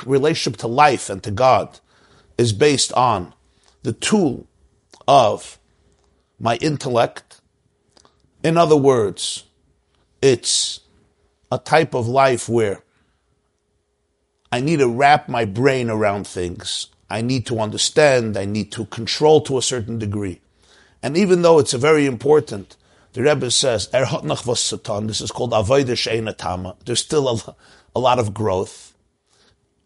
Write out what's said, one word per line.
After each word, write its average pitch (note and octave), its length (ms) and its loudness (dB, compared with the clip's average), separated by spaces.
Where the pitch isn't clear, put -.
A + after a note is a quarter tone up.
relationship C#3 580 0
to A#2+ 60 -4
life B2+ 400 2
and F#2+ 140 -8
to - 80 -10
God G#2+ 500 2
is A#2+ 160 0
based C3+ 420 0
on A2 420 0
the B2+ 100 -4
tool F3 540 -2
of A#2 520 2
my A2+ 160 -2
intellect. C3 840 -4
In E3 140 2
other D#3+ 180 6
words, B2+ 680 0
it's - 600 0
a B2 80 -4
type - 340 0
of B2 140 -4
life C3 420 2
where A2 320 -2
I B2 120 -2
need D3+ 180 0
to C3 80 4
wrap C#3 400 2
my A#2+ 160 -4
brain A#2+ 460 0
around G#2 360 -2
things. - 640 -8
I G#2+ 120 -6
need B2 260 -2
to A2+ 120 -4
understand. A2+ 800 2
I G2 80 -4
need G2+ 260 -4
to A2 140 -10
control D3 560 2
to C3+ 160 -4
a A#2+ 40 -2
certain A#2 380 -6
degree. G2+ 400 -6
And C3+ 140 -4
even F3+ 240 4
though E3 180 8
it's - 140 0
a C3+ 40 -4
very D3 280 4
important, C3+ 720 -2
the - 120 -6
Rebbe C3 280 0
says, A2+ 420 -2
"Er C3 120 2
hat B2+ 180 -6
noch D3+ 220 -6
was A#2+ 160 -2
zu - 160 -6
tun." G#2+ 300 -6
This G#2+ 120 -6
is - 120 -8
called A#2+ 200 -6
Avodah A#2+ 460 2
She'eina A2 360 -4
Tama. F2+ 520 -8
There's A#2 160 -4
still C#3+ 260 -2
a, A#2 280 -6
a A#2 60 -4
lot B2 200 2
of G2+ 140 -4
growth. G#2 600 -6